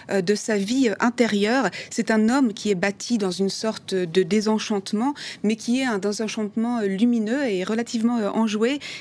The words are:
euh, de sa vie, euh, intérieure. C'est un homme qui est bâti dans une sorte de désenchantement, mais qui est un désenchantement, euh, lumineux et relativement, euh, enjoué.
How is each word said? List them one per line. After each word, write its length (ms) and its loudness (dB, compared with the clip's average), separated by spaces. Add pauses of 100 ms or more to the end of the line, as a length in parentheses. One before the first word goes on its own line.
(100)
euh, 100 2
de 140 2
sa 240 -2
vie, 300 2
euh, 100 0
intérieure. 720 2 (200)
C'est 200 -2
un 180 4
homme 240 4
qui 180 -2
est 40 2
bâti 440 -2
dans 120 0
une 180 0
sorte 460 -6
de 300 2
désenchantement, 920 0 (300)
mais 100 2
qui 240 0
est 60 0
un 140 0
désenchantement, 840 -2
euh, 60 0
lumineux 600 2
et 140 0
relativement, 560 -2
euh, 120 0
enjoué. 500 0 (200)